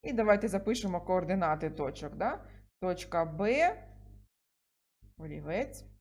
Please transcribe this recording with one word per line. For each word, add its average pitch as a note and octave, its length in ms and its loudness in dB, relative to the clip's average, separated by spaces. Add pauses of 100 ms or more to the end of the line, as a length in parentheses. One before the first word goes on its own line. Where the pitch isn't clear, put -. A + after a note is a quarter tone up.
І D4 100 -2
давайте G#3+ 340 6
запишемо G3 540 0
координати E3+ 680 2
точок, D3 460 -4
да? A#3+ 300 -2 (360)
Точка F3 440 0
Б, G#3+ 480 2 (1400)
олівець. D#3+ 680 -4 (160)